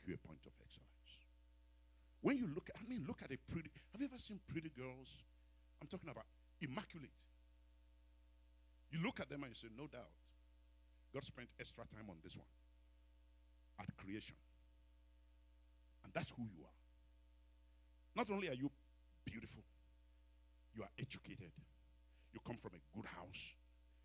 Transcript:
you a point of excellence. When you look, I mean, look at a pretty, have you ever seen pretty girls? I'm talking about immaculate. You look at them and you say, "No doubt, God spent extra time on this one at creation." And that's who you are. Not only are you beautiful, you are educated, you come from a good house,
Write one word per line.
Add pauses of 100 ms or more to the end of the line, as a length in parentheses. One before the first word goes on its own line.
you
a
point
of
excellence. (1080)
When
you
look,
I
mean,
look
at
a (140)
pretty, (200)
have
you
ever
seen
pretty
girls? (720)
I'm
talking
about (360)
immaculate. (1800)
You
look
at
them
and
you
say,
"No
doubt, (1000)
God
spent (100)
extra
time
on
this
one (1300)
at (100)
creation." (1700)
And
that's
who
you
are. (1400)
Not
only
are
you (560)
beautiful, (1120)
you
are
educated, (840)
you
come
from
a
good
house, (500)